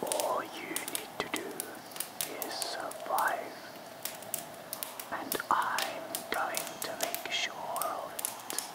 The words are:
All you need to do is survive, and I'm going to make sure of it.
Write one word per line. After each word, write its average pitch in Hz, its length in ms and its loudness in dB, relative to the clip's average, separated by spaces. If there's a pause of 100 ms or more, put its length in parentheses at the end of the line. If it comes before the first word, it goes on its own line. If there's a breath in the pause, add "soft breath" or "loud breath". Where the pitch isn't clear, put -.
All - 400 4
you - 260 -6 (240)
need - 160 -2 (100)
to - 140 2
do - 140 0 (1000)
is - 60 -2
survive, - 1000 2 (1600)
and - 240 0 (140)
I'm - 540 4 (280)
going - 360 4 (140)
to - 100 0 (100)
make - 300 0
sure - 240 2
of - 640 0
it. - 440 -2 (140)